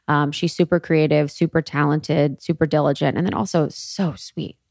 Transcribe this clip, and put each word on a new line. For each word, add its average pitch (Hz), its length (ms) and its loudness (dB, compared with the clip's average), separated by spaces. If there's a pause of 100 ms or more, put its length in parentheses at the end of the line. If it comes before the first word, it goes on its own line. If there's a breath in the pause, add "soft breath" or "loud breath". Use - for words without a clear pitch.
Um, 147 240 2
she's 165 220 -4
super 175 260 2
creative, 156 520 2
super 160 320 0
talented, 147 760 0
super 160 260 0
diligent, 147 500 0
and 165 80 0
then - 80 -2
also 175 360 0
so - 460 -4
sweet. - 400 -10 (160)